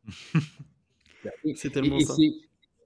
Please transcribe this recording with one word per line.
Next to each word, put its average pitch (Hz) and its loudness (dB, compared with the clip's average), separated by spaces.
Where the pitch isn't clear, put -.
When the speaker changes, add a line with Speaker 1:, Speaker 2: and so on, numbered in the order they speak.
Speaker 1:
<laughs> - -8
Speaker 2:
Et, 151 -2
Speaker 3:
C'est - -8
tellement 139 2
Speaker 2:
et, 160 4
et 143 6
Speaker 3:
ça. 131 -4
Speaker 2:
c'est 156 6